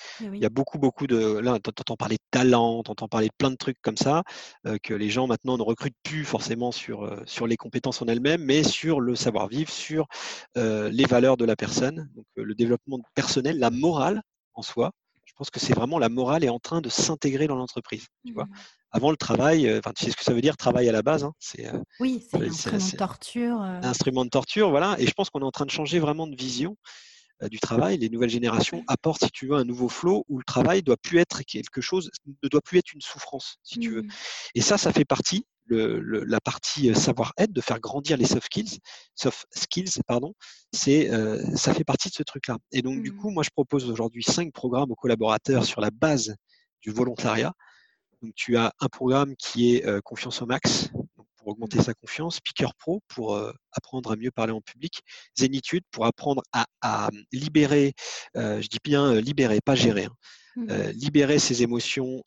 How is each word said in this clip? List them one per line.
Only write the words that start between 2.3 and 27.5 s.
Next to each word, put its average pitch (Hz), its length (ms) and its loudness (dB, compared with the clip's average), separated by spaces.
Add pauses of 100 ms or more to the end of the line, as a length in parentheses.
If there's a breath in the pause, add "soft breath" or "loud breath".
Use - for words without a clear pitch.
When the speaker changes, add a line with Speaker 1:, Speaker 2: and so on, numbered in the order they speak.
Speaker 2:
talent, 117 520 4
t'entends - 240 -8
parler 110 200 0
de - 100 -4
plein 139 120 2
de 131 60 -2
trucs - 260 -6
comme 110 140 -2
ça, 151 280 0 (440 loud breath)
euh, 107 160 -2
que - 100 -6
les 104 160 -2
gens 127 160 0
maintenant 127 320 0
ne 117 60 -2
recrutent 117 400 -2
plus 151 220 -6
forcément 120 480 -4
sur, 107 320 -8
euh, - 200 -10
sur - 220 -4
les 117 80 2
compétences - 460 -6
en 120 60 -2
elles-mêmes, 143 360 2
mais 143 200 4
sur 156 360 0
le 123 160 2
savoir-vivre, 113 560 0
sur, 156 340 -4 (520 loud breath)
euh, 107 320 0
les 127 160 4
valeurs 127 320 6
de 117 80 2
la 110 100 4
personne. 143 580 -2
Donc, 110 120 -20 (120)
euh, 113 60 -8
le 107 120 -6
développement 120 440 0 (160)
personnel, 139 420 0
la 120 140 4
morale 160 500 2 (320)
en - 100 -12
soi, - 280 -2 (320)
je - 140 -20
pense - 120 -10
que - 120 -8
c'est - 120 2
vraiment 127 240 0
la 120 120 4
morale 131 340 2
est 127 60 2
en 117 100 -2
train 165 220 -4
de 131 80 -8
s'intégrer 147 580 0
dans 143 80 -2
l'entreprise, 123 500 -8 (220)
tu 240 60 -12
vois. 214 120 -6
Speaker 1:
Mmh. - 80 -16 (400 loud breath)
Speaker 2:
Avant 143 160 2
le 156 80 2
travail, 135 520 4
euh, 107 100 2
enfin, - 140 -6
tu - 100 -6
sais 120 80 0
ce - 60 -6
que - 80 -10
ça 127 80 4
veut 117 80 2
dire, 143 160 2
travail 123 320 4
à - 20 6
la 107 100 4
base, 147 220 2
hein, 147 160 -4
c'est, - 340 -14
euh, - 60 -6 (220)
Speaker 1:
Oui, 254 180 0 (100)
c'est - 80 -2
Speaker 2:
c'est, - 0 -
c'est, - 120 0
Speaker 1:
l'instrument - 280 -2
de 190 60 0
Speaker 2:
c'est 190 140 -4
Speaker 1:
torture, 240 640 -4
euh. 185 200 -6
Speaker 2:
un - 20 -4
instrument 127 420 0
de 120 40 -6
torture, 185 400 2
voilà. 170 300 4
Et 120 80 4
je - 60 2
pense 196 160 0
qu'on 147 100 -6
est 135 60 0
en 131 60 0
train 143 140 -2
de 139 60 -6
changer 156 280 0
vraiment 156 280 0
de 143 80 -12
vision, 127 400 -4 (640 loud breath)
euh, - 60 -6
du 107 120 -8